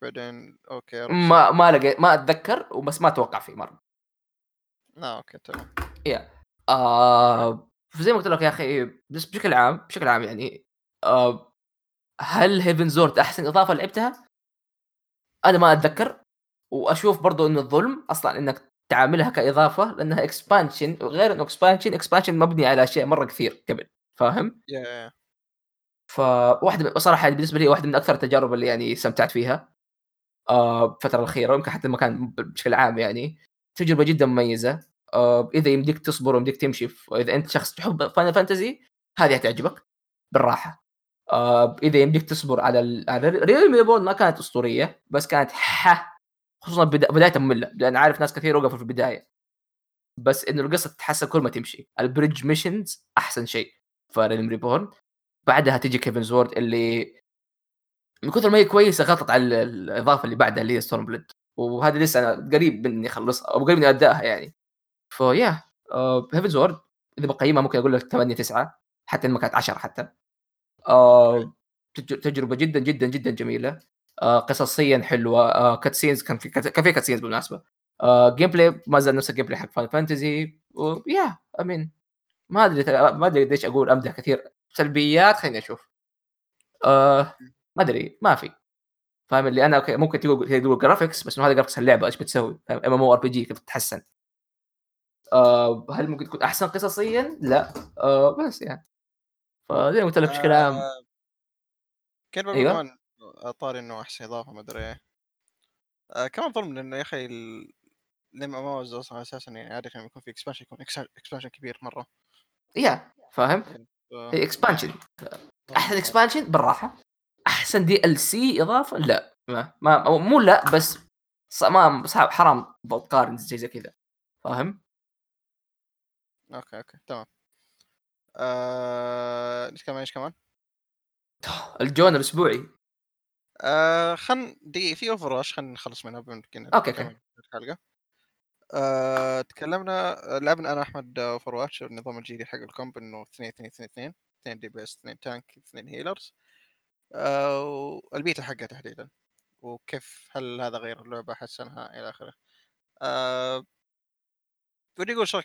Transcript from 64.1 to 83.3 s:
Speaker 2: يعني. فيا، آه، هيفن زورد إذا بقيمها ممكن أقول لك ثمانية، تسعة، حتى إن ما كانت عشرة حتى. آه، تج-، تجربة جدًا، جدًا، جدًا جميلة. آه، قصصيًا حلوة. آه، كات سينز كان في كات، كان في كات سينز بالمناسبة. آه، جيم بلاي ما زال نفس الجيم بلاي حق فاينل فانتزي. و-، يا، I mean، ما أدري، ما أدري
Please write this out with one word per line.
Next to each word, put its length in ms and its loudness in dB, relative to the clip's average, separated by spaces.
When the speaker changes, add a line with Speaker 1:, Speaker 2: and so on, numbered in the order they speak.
Speaker 2:
يعني. 320 -6
فيا، 540 0
آه، 420 -2
هيفن 160 0
زورد 300 0
إذا 80 -4
بقيمها 340 2
ممكن 180 0
أقول 140 2
لك 180 -4
ثمانية، 240 0
تسعة، 460 -6
حتى 220 -4
إن 40 0
ما 80 -2
كانت 160 -2
عشرة 220 -2
حتى. 300 -12
آه، 640 8
تج-، 240 -10
تجربة 340 -4
جدًا، 240 -2
جدًا، 280 -2
جدًا 240 -6
جميلة. 480 -8
آه، 180 4
قصصيًا 640 0
حلوة. 480 2
آه، 240 4
كات 200 -4
سينز 280 -2
كان 140 -6
في 120 -16
كات، 180 -4
كان 160 0
في 80 4
كات 120 0
سينز 160 -2
بالمناسبة. 420 -8
آه، 340 6
جيم 140 2
بلاي 380 4
ما 120 4
زال 160 2
نفس 140 -4
الجيم 160 -4
بلاي 140 -10
حق 120 -14
فاينل 180 -6
فانتزي. 720 -4
و-، 340 -6
يا، 280 -2
I 20 -6
mean، 240 -6
ما 160 4
أدري، 180 2
ما 100 2
أدري 180 4